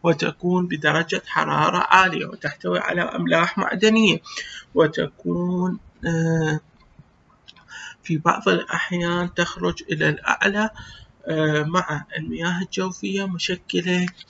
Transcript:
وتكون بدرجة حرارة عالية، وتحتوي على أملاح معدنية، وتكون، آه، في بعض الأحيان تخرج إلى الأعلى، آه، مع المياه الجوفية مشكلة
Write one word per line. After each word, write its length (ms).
وتكون 640
بدرجة 600
حرارة 520
عالية، 480
وتحتوي 520
على 240
أملاح 560
معدنية، 640
وتكون، 1040
آه، 540
في 140
بعض 320
الأحيان 840
تخرج 560
إلى 180
الأعلى، 600
آه، 360
مع 420
المياه 440
الجوفية 640
مشكلة 800